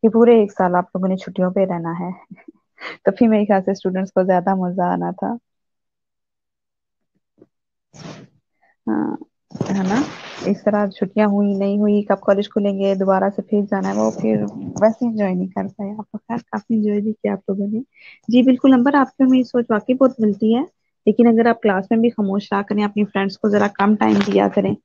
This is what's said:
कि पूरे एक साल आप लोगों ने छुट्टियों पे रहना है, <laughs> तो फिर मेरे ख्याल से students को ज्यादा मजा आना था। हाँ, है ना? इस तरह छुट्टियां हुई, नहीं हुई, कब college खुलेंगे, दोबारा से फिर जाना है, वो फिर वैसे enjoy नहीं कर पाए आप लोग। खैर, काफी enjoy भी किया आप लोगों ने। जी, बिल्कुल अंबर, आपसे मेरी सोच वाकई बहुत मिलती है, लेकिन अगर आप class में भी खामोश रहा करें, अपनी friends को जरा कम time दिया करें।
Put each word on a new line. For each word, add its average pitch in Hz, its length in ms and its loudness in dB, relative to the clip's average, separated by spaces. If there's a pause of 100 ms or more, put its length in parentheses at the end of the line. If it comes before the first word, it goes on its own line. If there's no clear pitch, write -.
कि 226 60 4
पूरे 226 340 6
एक 208 100 -2
साल 180 220 -2
आप 180 220 -2
लोगों 185 120 -2
ने 190 80 -2
छुट्टियों 185 360 -4
पे 190 120 0
रहना 170 260 -6
है, 175 220 -8 (200)
<laughs> - 720 -12
तो 196 60 2
फिर 226 160 2
मेरे 208 180 2
ख्याल 202 140 2
से 190 140 -2
students 190 360 -4
को 185 140 0
ज्यादा 185 320 0
मजा 180 360 -2
आना 175 200 -4
था। 233 260 -8 (3500)
हाँ, - 300 -4 (440)
है 196 260 -4
ना? 240 160 0 (440)
इस 196 160 -4
तरह 208 240 0
छुट्टियां 208 400 -2
हुई, 202 300 0
नहीं 196 200 -2
हुई, 208 240 0
कब 196 160 -2
college 202 300 0
खुलेंगे, 196 460 -2
दोबारा 190 340 0
से 202 140 -6
फिर 208 220 -2
जाना 190 240 -4
है, 196 60 -4
वो 214 160 0
फिर 208 340 -2 (100)
वैसे - 520 -2
enjoy 208 280 -2
नहीं 185 140 -4
कर 190 180 -8
पाए 196 240 -10
आप 214 80 -12
लोग। 214 200 -14
खैर, 233 200 -8
काफी 220 380 -6
enjoy 208 240 0
भी 214 120 -4
किया 202 200 -4
आप 196 180 -6
लोगों 196 160 -4
ने। 214 140 -6 (500)
जी, 247 120 6
बिल्कुल 262 300 4
अंबर, 262 240 4
आपसे 269 280 2
मेरी 254 200 4
सोच 240 260 -2
वाकई 220 240 0
बहुत 262 260 2
मिलती 214 340 2
है, 285 140 -2 (380)
लेकिन 226 220 4
अगर 233 200 4
आप 226 140 0
class 196 300 0
में 226 80 2
भी 233 100 4
खामोश 202 420 -4
रहा 202 100 -2
करें, 208 220 -2
अपनी 208 200 0
friends 196 320 -4
को 208 140 0
जरा 202 180 2
कम 208 280 2
time 214 200 2
दिया 202 320 2
करें। 190 360 0